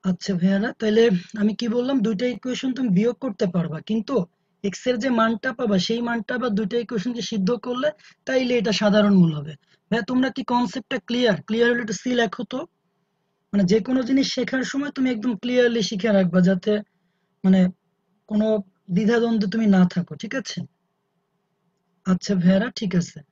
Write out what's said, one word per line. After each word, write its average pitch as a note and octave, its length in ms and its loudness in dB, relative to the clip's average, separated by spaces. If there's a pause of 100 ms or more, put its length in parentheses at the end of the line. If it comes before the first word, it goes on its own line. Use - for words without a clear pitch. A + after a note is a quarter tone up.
আচ্ছা F#3 300 -4
ভাইয়ারা, G3 300 2 (100)
তাহলে A3 240 4 (380)
আমি G#3+ 180 2
কি A#3+ 160 -4
বললাম? B3+ 220 0 (100)
দুইটা A3+ 180 -2 (100)
ইকুয়েশন B3+ 420 -6
তুমি B3+ 200 -2
বিয়োগ A3+ 180 2 (100)
করতে A3 200 -2 (100)
পারবা, D#3+ 220 -2 (120)
কিন্তু A3 260 -4 (480)
এক্স G3 260 -6
এর B3 140 0
যে C4+ 60 0 (100)
মানটা A3+ 300 0 (100)
পাবা, G#3 180 2 (100)
সেই A#3 220 -2
মানটা A#3 280 -6
আবার A#3+ 220 -2
দুইটা A3 260 -4
ইকুয়েশনকে A#3 440 -6
সিদ্ধ G3 200 -2 (160)
করলে C4 240 -4 (380)
তাইলে C4 340 0
এটা G#3+ 200 -2
সাধারণ G#3 400 4
মূল E3 160 6
হবে। D3+ 160 -10 (360)
ভাইয়া, A3+ 220 -2
তোমরা B3+ 240 2
কি C4+ 60 -6 (120)
কনসেপ্টটা A#3+ 440 -2 (100)
ক্লিয়ার? A#3 300 2 (100)
ক্লিয়ার A#3 240 2
হলে A#3+ 140 -2
একটু G3+ 160 -6
সি B3+ 180 -4
লেখো A#3 320 -2
তো। B3+ 80 -6 (920)
মানে, G3+ 200 2
যে A3 60 6 (100)
কোনো B3+ 120 0 (100)
জিনিস C4+ 160 2 (100)
শেখার B3+ 360 -2
সময় C#4+ 260 -4
তুমি C4 180 0
একদম A3 160 -4 (100)
ক্লিয়ারলি B3 480 2
শিখে G#3 280 -2
রাখবা, F#3 220 4 (100)
যাতে, G3 220 0 (720)
মানে, F#3+ 180 6 (680)
কোনো G#3+ 180 0 (480)
দ্বিধাদ্বন্দ্বে A3+ 580 2
তুমি A3+ 120 0 (100)
না F#3 60 6 (120)
থাকো, F3 280 -4
ঠিক G3 200 -10
আছে? - 160 -12 (1500)
আচ্ছা F#3 200 -2 (100)
ভাইয়ারা, F#3+ 260 2 (120)
ঠিক G3+ 120 -4 (100)
আছে। - 160 -10 (140)